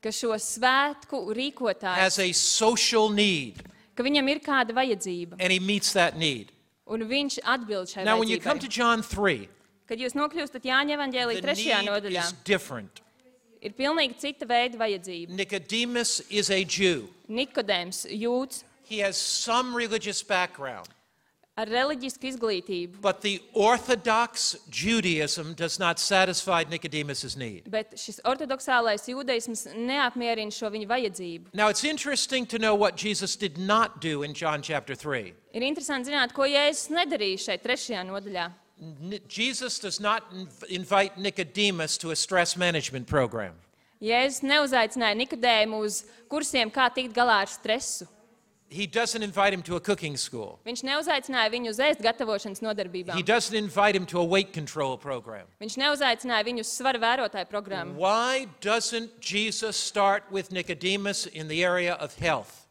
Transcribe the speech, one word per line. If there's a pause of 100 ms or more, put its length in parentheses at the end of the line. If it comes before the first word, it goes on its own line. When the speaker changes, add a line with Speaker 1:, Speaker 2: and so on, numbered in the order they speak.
Speaker 1:
ka
šo
svētku (160)
rīkotājs,
Speaker 2:
has
a
social
need, (320)
Speaker 1:
ka
viņam
ir
kāda
vajadzība,
Speaker 2:
and
he
meets
that
need. (360)
Speaker 1:
un
viņš
atbild
šai
Speaker 2:
Now,
when
you
Speaker 1:
vajadzībai.
Speaker 2:
come
to
John
three, (380)
Speaker 1:
Kad
jūs
nokļūstat
Jāņa
evaņģēlī
Speaker 2:
the
Speaker 1:
trešajā
Speaker 2:
need
Speaker 1:
nodaļā,
Speaker 2:
is (100)
different. (600)
Speaker 1:
ir
pilnīgi
cita
veida
vajadzība.
Speaker 2:
Nicodemus
is
a
Jew. (200)
Speaker 1:
Nikodēms
jūds (200)
Speaker 2:
He
has
some
religious
background. (680)
Speaker 1:
ar
reliģisku
izglītību.
Speaker 2:
But
the (140)
orthodox (120)
Judaism
does
not
satisfy
Nicodemus's
need.
Speaker 1:
Bet
šis
ortodoksālais
jūdaisms
neapmierina
šo
viņa
vajadzību.
Speaker 2:
Now,
it's
interesting
to
know
what
Jesus
did
not
do
in
John
chapter
three. (200)
Speaker 1:
Ir
interesanti
zināt,
ko
Jēzus
nedarīja
šeit
trešajā
nodaļā. (300)
Speaker 2:
N-, (100)
Jesus
does
not (100)
inv-,
invite
Nicodemus
to
a
stress
management
program. (480)
Speaker 1:
Jēzus
neuzaicināja
Nikodēmu
uz (260)
kursiem,
kā
tikt
galā
ar
stresu. (580)
Speaker 2:
He
doesn't
invite
him
to
a
cooking
school.
Speaker 1:
Viņš
neuzaicināja
viņu
uz
ēst
gatavošanas
nodarbībām.
Speaker 2:
He
doesn't
invite
him
to
a
weight
control
program. (160)
Speaker 1:
Viņš
neuzaicināja
viņu
uz
svara
vērotāju
programmu.
Speaker 2:
Why (140)
doesn't
Jesus
start
with
Nicodemus
in
the
area
of
health?